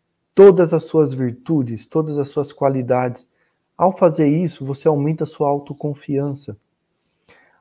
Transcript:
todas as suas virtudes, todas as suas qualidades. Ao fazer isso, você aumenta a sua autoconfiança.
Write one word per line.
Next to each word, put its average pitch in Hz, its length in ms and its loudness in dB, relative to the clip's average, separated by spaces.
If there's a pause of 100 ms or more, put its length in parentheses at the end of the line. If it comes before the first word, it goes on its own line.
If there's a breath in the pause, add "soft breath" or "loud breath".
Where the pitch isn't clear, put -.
(380)
todas 185 340 6
as 160 120 -2
suas 147 320 0
virtudes, 123 720 -4
todas 156 320 -4
as 143 100 -6
suas 143 240 -6
qualidades. 127 720 -4 (500)
Ao 185 220 0
fazer 160 300 2
isso, 160 360 -2
você 135 240 -6
aumenta 156 360 -2
a 151 40 -6
sua 147 220 -4
autoconfiança. 143 1080 -8 (1040 soft breath)